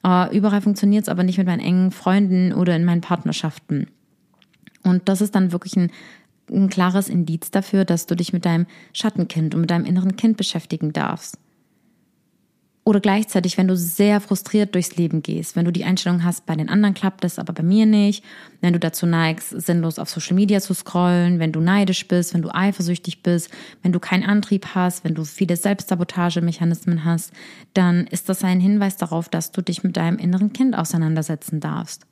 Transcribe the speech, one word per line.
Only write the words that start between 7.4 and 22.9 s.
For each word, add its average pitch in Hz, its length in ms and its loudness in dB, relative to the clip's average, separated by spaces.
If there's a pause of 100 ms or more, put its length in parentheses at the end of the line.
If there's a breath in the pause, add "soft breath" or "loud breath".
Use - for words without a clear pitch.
dafür, 196 320 0
dass 170 220 -2
du 175 100 -2
dich 175 160 -4
mit 175 120 -4
deinem 170 220 0 (260 loud breath)
Schattenkind 165 640 -2
und 165 60 0
mit 165 100 0
deinem 175 160 0
inneren 185 300 0
Kind 226 200 2
beschäftigen 165 560 -4
darfst. - 460 -6 (1500)
Oder 208 140 4
gleichzeitig, 196 600 0
wenn 190 100 4
du 185 80 2
sehr 202 440 2
frustriert 208 540 -2
durchs 180 220 -2
Leben 160 260 0
gehst, - 320 -6
wenn 170 100 0
du 175 60 0
die 175 140 -4
Einstellung 180 400 0
hast, 175 220 -2
„Bei 160 100 -2
den 151 120 -4
anderen 202 260 2
klappt 190 300 -4
es, 175 140 -4
aber 170 140 -8
bei 165 100 -4
mir 208 240 4
nicht“, 208 380 4 (360 loud breath)
wenn 175 120 2
du 170 80 2
dazu 170 260 -2
neigst, 165 440 0
sinnlos 165 500 -2
auf 156 100 -8
Social - 240 -4
Media 196 260 4
zu 190 140 -4
scrollen, 175 640 2
wenn 160 140 0
du 160 80 -2
neidisch 185 480 2
bist, 180 260 0
wenn 170 80 0
du 156 100 -6
eifersüchtig 175 680 -2